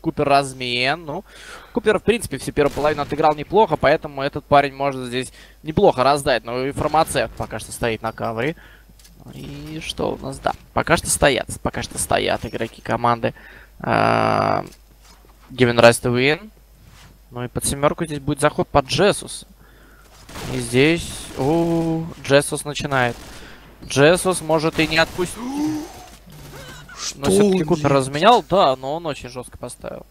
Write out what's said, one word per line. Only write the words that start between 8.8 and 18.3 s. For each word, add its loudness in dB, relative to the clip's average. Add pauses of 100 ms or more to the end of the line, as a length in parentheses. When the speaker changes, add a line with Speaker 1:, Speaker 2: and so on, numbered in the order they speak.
Speaker 1:
И -14
что -4
у -8
нас? -10
Да, -2 (220)
пока 2
что -4
стоят, 2 (140)
пока -4
что -10
стоят 0
игроки -8
команды, 0 (460)
а, 2 (840)
Given 2
Rise 10
to 0
Win. 0 (840)
Ну -8
и -6
под -8
семёрку -2
здесь -6
будет -4